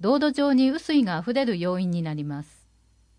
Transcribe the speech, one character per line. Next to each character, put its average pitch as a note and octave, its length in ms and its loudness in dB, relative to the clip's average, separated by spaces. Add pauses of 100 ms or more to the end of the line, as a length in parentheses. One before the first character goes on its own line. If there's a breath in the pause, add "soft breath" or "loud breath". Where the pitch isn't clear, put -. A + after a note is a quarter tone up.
道 A#3+ 180 2
路 D4 120 2
上 C#4+ 220 0
に C4 160 4
雨 D4 100 -2
水 D4 260 0
が F3+ 120 -2
あ E3+ 60 -4
ふ A#3 100 -4
れ C4+ 140 0
る G3+ 120 0
要 F3+ 200 -2
因 F#3 120 -2
に E3+ 120 -2
な D#3 100 -4
り D3+ 100 -6
ま D3 200 -6
す。 - 260 -20 (500)